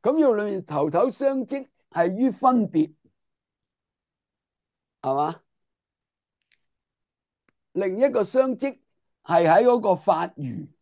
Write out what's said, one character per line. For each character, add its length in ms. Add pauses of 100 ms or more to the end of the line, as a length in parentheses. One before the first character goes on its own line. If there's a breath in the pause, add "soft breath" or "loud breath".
噉 140
呢 60
度 120
裏 100
面 200
頭 240
頭 220
相 360
即 200 (240)
係 260
於 140
分 400
別， 240 (2000)
係 140
嘛？ 260 (2250)
另 260
一 120
個 140
相 320
即 100 (560)
係 240
喺 180
嗰 160
個 140
法 420
愚 340 (120)